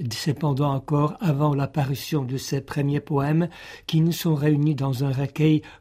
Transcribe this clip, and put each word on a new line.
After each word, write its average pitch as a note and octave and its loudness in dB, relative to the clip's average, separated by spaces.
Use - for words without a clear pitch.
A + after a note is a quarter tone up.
cependant C#3+ 0
encore D3 0
avant D3+ 2
l'apparition C#3 -2
de C3 -4
ses C#3 -4
premiers C#3+ -2
poèmes, D3+ 0
qui D#3+ 2
ne E3+ 4
sont D#3+ 0
réunis D3 2
dans C3+ -2
un C#3 0
recueil D3+ 2